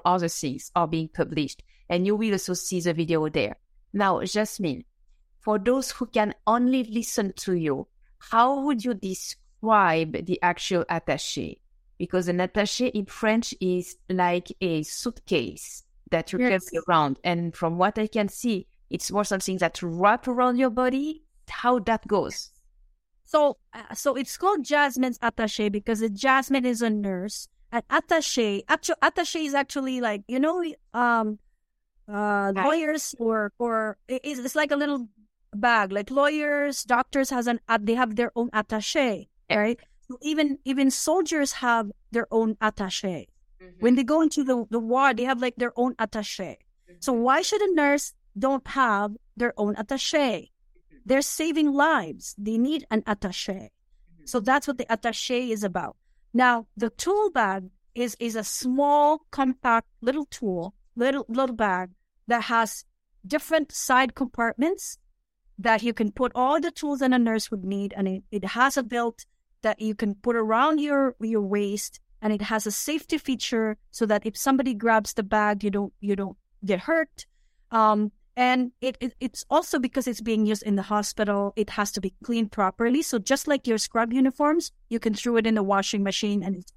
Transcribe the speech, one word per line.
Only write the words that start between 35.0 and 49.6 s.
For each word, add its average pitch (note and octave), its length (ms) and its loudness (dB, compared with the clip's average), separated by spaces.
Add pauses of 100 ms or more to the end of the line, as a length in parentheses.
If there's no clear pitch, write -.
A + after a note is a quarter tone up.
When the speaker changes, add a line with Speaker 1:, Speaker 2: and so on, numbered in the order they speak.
Speaker 2:
bag. G#3+ 380 2
Like G3+ 180 -4
lawyers, C#4+ 760 0
doctors B3+ 460 0
has B3 160 -2
an, A#3 220 0
uh, A3+ 120 2
they G#3+ 140 0
have A#3 220 0
their A#3 200 0
own A#3 140 -2
attaché, G#3+ 800 -2 (200)
Speaker 1:
Yeah. - 100 2
Speaker 2:
right? A3 220 2 (280)
So B3 160 -14
even, D4 420 0
even C4+ 240 4
soldiers D#4 600 0
have A#3 400 0 (200)
their A#3 200 -2
own A3 240 2
attaché. F#3+ 720 -4 (340)
Speaker 1:
Mm-hmm. F3+ 180 -20
Speaker 2:
When A#3+ 140 6
they C4 100 4
go D4+ 180 4
into D4+ 220 2
the, B3+ 280 0
the A#3 80 0
war, B3 340 2
they A#3 120 -2
have, B3+ 140 0
like, B3 180 -2
their A#3+ 180 -2
own B3 200 0
attaché. G#3 600 -6 (440)
So C4 140 0
Speaker 1:
Mm-hmm. A#3 80 2
Speaker 2:
why C4 220 4
should G#4 180 0
a G4 140 2
nurse C#4+ 380 2 (240)
don't C4+ 300 0
have G#3 480 0 (220)
their A#3 200 0
own G#3 180 0